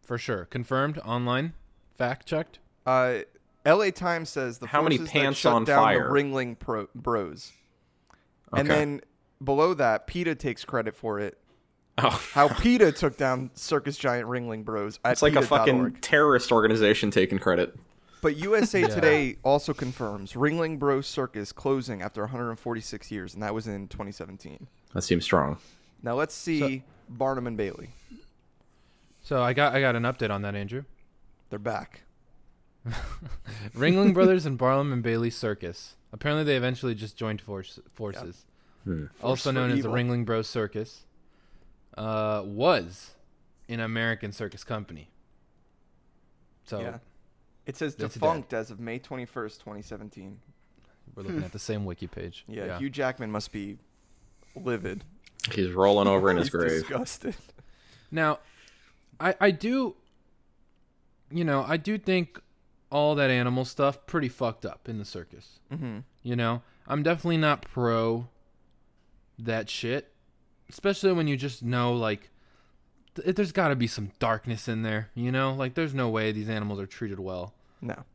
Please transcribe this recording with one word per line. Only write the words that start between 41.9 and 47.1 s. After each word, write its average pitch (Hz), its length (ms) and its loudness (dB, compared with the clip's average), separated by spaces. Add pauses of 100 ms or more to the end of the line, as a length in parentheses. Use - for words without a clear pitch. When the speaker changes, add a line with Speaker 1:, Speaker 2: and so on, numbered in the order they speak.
Speaker 1:
uh, 107 480 -2
was 104 680 0 (580)
an 117 100 -6
American 113 520 -2
circus 101 320 -10
company. 87 460 -10 (1600)
So 107 160 -10
Speaker 2:
Yeah. 117 160 -10 (680)